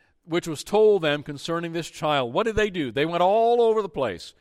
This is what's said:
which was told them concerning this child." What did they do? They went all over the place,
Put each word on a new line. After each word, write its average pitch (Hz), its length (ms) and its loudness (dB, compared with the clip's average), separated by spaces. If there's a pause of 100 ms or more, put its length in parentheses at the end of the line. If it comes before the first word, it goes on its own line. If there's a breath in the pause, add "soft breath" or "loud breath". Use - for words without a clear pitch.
(240 soft breath)
which 165 240 -4
was 151 160 -10
told 208 380 4
them 147 200 0
concerning 165 500 -6
this 165 160 -6
child." 143 440 -2
What 202 140 0
did 220 100 -4
they 214 140 0
do? 156 200 -4
They 135 160 0
went 170 160 0
all 226 400 4
over 220 180 2
the 196 80 -4
place, 113 520 -6